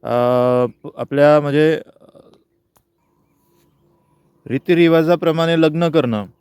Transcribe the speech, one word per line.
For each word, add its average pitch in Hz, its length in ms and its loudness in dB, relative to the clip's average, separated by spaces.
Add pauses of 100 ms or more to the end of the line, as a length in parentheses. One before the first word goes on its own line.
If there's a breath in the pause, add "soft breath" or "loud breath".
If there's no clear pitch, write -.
अ, 120 80 -8 (840)
आपल्या, 143 440 2
म्हणजे, 151 400 0 (2750)
रीतिरिवाजाप्रमाणे 165 1120 0
लग्न 160 280 0
करणं 120 360 -2 (160)